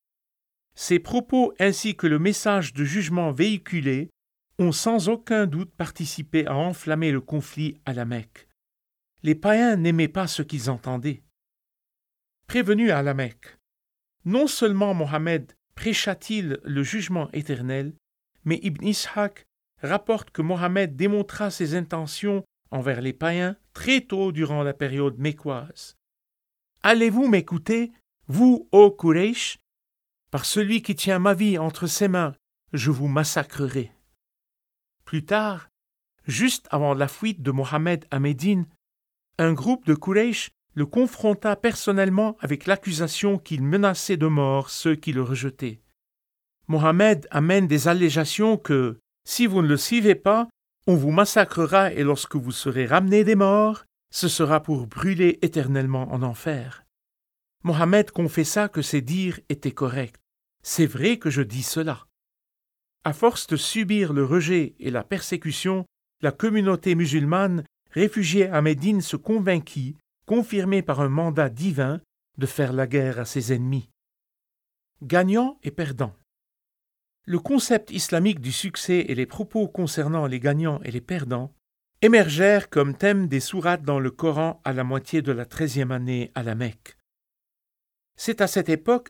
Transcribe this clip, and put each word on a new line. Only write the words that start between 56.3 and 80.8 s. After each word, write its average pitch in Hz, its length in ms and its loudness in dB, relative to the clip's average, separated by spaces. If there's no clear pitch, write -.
Mohammed 170 480 2
confessa 170 580 0
que 147 140 -4
ses 143 180 -2
dires 175 380 -2
étaient 143 220 -6
corrects. « 127 460 -6
C'est - 240 0
vrai 160 320 0
que 160 140 -2
je 139 100 0
dis 120 220 -6
cela. » 156 420 -6
À 151 100 0
force - 340 0
de 160 80 -2
subir 196 580 0
le 143 100 2
rejet 160 560 0
et 131 120 -6
la 120 120 -4
persécution, 185 800 -4
la 139 100 0
communauté 196 640 2
musulmane 170 680 0
réfugiée 196 580 2
à 156 120 2
Médine 156 400 2
se - 140 -6
convainquit, 160 800 -2
confirmée 196 540 0
par 143 200 -2
un 139 80 0
mandat 151 400 0
divin, 139 500 -2
de 117 80 -4
faire 127 280 -2
la 131 120 0
guerre 131 340 -2
à 120 60 -6
ses 127 280 -4
ennemis. 127 360 -4
Gagnant 190 640 0
et 143 80 -6
perdant. 135 440 -6
Le 175 120 0
concept 240 500 0
islamique 175 500 0
du 127 120 -6
succès 180 560 -2
et 127 80 -4
les 127 100 -2
propos 208 420 -4
concernant 156 600 -2
les 127 120 -4
gagnants 147 440 0